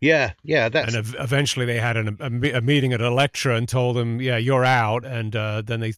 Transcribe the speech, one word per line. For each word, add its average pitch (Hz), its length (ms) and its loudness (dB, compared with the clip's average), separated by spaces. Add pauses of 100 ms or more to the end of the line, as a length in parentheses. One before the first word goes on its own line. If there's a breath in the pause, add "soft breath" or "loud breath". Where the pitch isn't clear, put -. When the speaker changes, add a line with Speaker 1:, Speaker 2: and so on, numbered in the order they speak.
Speaker 1:
Yeah, 139 320 4 (100)
yeah, 143 260 2
that's 139 200 0
Speaker 2:
And 117 80 0
ev-, 110 240 -6
eventually 135 440 0
they 117 140 -2
had 117 180 0
an, 107 220 -2
a, 143 100 -8
me-, 123 220 -2
a 123 100 0
meeting 131 320 2
at 113 80 0
Elektra 123 540 0
and 117 140 -2
told 123 280 0
him, 117 240 -2
"Yeah, 127 160 -2
you're 127 280 2
out." 120 400 2
And, 117 320 -6
uh, 107 280 -2
then 117 140 -4
they, 113 200 -4